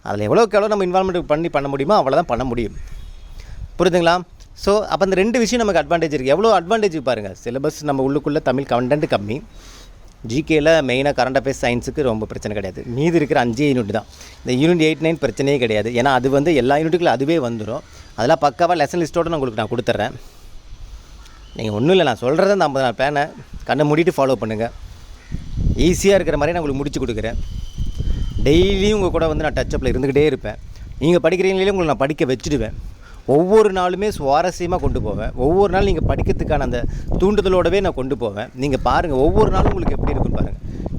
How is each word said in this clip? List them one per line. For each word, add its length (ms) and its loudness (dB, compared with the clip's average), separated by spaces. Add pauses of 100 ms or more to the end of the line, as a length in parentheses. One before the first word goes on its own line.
அதுல 220 -4
எவ்வளவுக்கு 340 2
எவ்வளவு 100 2
நம்ம 180 0
இன்வால்வ்மெண்ட் 340 0
பண்ணி 300 -2
பண்ண 180 -2
முடியுமோ 280 0
அவ்வளவுதான் 340 2
பண்ண 140 -2
முடியும். 580 -6 (800)
புரியுதுங்களா? 420 2 (320)
So, 280 0
அப்ப 240 0
அந்த 100 0
ரெண்டு 240 2
விஷயம் 260 2
நமக்கு 300 2
அட்வான்டேஜ் 180 0
இருக்கு. 120 -2
எவ்வளோ 360 4
அட்வான்டேஜ் 360 0
பாருங்க. 460 -4
சிலபஸ் 400 -4
நம்ம 260 0
உள்ளுக்குள்ள 320 0
தமிழ் 220 0
கண்டென்ட் 540 0
கம்மி, 240 -6 (800)
ஜி 260 -4
கேல 340 4
மெயினா 300 0
கரண்ட் 260 0
அஃபேர்ஸ் 240 -2
சயின்ஸுக்கு 400 -2
ரொம்ப 240 0
பிரச்சனை 360 -6
கிடையாது. 240 -10
மீதி 300 0
இருக்கிற 300 2
அஞ்சே 280 2
யூனிட் 180 0
தான். 140 -2 (400)
இந்த 220 2
யூனிட் 200 4
எயிட், 140 0
நைன் 260 0
பிரச்சனையே 300 0
கிடையாது. 320 0
ஏன்னா 140 0
அது 260 2
வந்து 260 2
எல்லா 200 4
யூனிட்டுக்குள்ள 300 0
அதுவே 320 2
வந்துரும். 420 -4 (360)
அதெல்லாம் 260 2
பக்காவா 440 2
லெசன் 200 -2
லிஸ்ட்டோட 240 -2
நான் 100 -2
உங்களுக்கு 160 -4
நான் 120 -2
கொடுத்துட்றேன். 440 -2 (1400)
நீங்க 180 -4
ஒண்ணும் 180 2
இல்ல, 120 4
நான் 180 0
சொல்றதை 280 2
அந்த 160 2
ஐம்பது 280 0
நாள் 0 -
பிளானை 360 0 (340)
கண்ணை 280 2
மூடிட்டு 260 4
ஃபாலோ 140 2
பண்ணுங்க. 400 -2 (1040)
ஈஸியா 320 2
இருக்கிற 320 4
மாதிரி 200 0
நான் 60 -2
உங்களுக்கு 100 -2
முடிச்சு 320 -4
கொடுக்குறேன். 300 -4 (1080)
டெய்லியும் 500 4
உங்க 160 0
கூட 180 0
வந்து 160 -2
நான் 100 -2
டச் 160 -2
அப்ல 160 -4
இருந்துக்கிட்டே 400 2
இருப்பேன். 300 -2 (440)
நீங்க 300 4
படிக்கிறீங்களே 400 2
உங்களை 160 0
நான் 120 0
படிக்க 280 0
வச்சுடுவேன். 480 -2 (520)
ஒவ்வொரு 460 4
நாளுமே 460 0
சுவாரஸ்யமா 580 0
கொண்டு 260 -2
போவேன். 340 -4
ஒவ்வொரு 380 2
நாள் 100 2
நீங்க 320 0
படிக்கிறதுக்கான 440 0
அந்த 260 -2 (340)
தூண்டுதலோடவே 600 2
நான் 120 0
கொண்டு 240 -4
போவேன். 360 -6
நீங்க 240 0
பாருங்க, 380 2
ஒவ்வொரு 360 4
நாளும் 220 2
உங்களுக்கு 260 0
எப்படி 120 0
இருக்குன்னு 260 0
பாருங்க. 220 -2 (400)